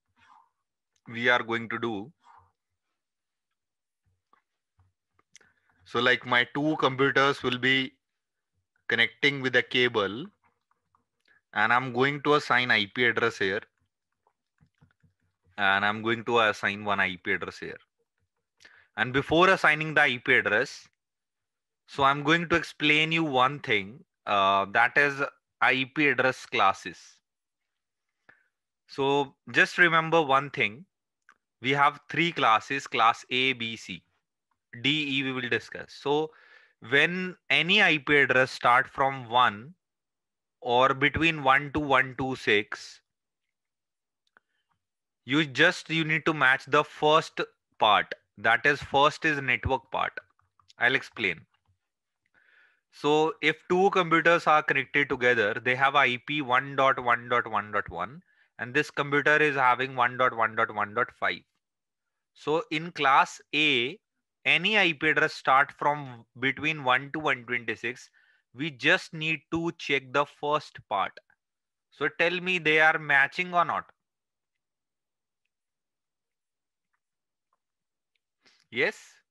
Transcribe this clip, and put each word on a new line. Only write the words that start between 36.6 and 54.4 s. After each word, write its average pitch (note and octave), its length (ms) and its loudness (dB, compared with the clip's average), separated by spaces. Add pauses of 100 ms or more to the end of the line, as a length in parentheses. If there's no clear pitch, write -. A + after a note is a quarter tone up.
when F3 440 0 (140)
any E3+ 340 2
I E3+ 140 2
P D3 220 2
address C3 320 2
start B2+ 360 2
from C3+ 440 -4
one A#2+ 420 2 (880)
or B2+ 320 2
between D3 500 0
one C3+ 300 2
to D#3 80 -2
one C3 380 0
two C3 180 -4
six, - 640 -2 (2250)
you D3 220 0
just, D3 420 0
you D#3+ 160 -2
need D#3 220 -2
to E3 80 0
match C3+ 320 2
the D3 180 2
first D#3 560 0 (380)
part. G2+ 360 2 (220)
That A2+ 300 0
is, D3 160 0
first D3 420 0
is D3+ 160 -2
network B2+ 500 -4
part. - 220 -4 (680)
I'll B2 160 0
explain. G2 460 -4 (1500)
So D#3 480 0
if D#3 160 0 (140)
two F#3 200 2
computers E3+ 560 4